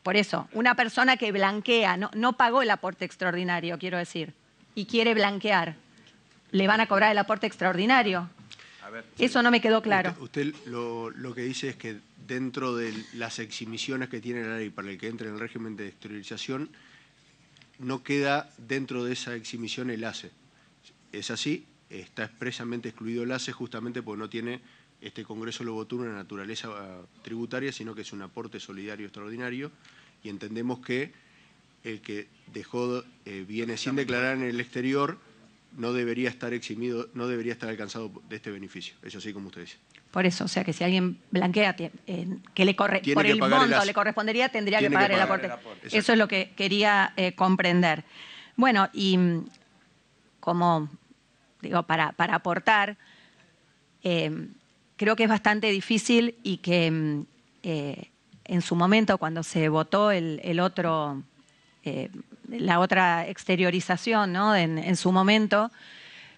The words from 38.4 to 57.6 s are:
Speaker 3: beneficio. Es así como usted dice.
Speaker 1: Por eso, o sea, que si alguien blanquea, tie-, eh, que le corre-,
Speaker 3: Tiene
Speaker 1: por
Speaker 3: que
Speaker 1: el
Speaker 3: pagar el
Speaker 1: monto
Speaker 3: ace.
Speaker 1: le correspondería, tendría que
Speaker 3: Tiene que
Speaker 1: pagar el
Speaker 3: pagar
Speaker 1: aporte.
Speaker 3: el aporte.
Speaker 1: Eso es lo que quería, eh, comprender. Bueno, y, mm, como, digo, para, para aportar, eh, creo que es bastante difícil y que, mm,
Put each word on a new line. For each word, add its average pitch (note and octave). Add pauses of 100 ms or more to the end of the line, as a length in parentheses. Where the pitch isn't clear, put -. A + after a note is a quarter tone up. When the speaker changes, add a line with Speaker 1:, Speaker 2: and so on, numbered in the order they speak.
Speaker 3:
beneficio. F#2+
Es F#2+
así G2+
como G2
usted F2+
dice. - (360)
Speaker 1:
Por F#3
eso, F3+
o F3+
sea, -
que E3
si F3
alguien F3+ (140)
blanquea, F3+
tie-, E3+ (160)
eh, F3 (260)
que F#3+
le G3
corre-, G3+
Speaker 3:
Tiene C#3+
Speaker 1:
por G3+
Speaker 3:
que G#3
Speaker 1:
el A3
Speaker 3:
pagar -
el C4
Speaker 1:
monto A#3+
Speaker 3:
ace. G3+
Speaker 1:
le G3+
correspondería, G#3+
tendría G#3+
que -
Speaker 3:
Tiene C#3+
que -
Speaker 1:
pagar G3
el F#3+
Speaker 3:
pagar F#3+
Speaker 1:
aporte. F#3+
Speaker 3:
el A#2+
aporte. -
Speaker 1:
Eso G#3+
es A3
lo G#3
que F#3+
quería, G3+
eh, F#3
comprender. F3+ (500)
Bueno, A3+
y, F#3+
mm, F3 (920)
como, E3+ (720)
digo, F3
para, D#3+
para E3+
aportar, G3+ (1080)
eh, D#3+ (500)
creo G#3
que A3+
es G#3+
bastante G#3+
difícil A#3
y F#3+
que, F3
mm, D#3 (380)